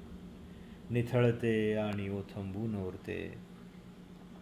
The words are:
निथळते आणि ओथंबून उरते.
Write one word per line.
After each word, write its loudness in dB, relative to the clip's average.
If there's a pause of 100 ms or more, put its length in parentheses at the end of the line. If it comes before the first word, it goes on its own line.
(880)
निथळते 6
आणि 2
ओथंबून -2
उरते. -4 (1080)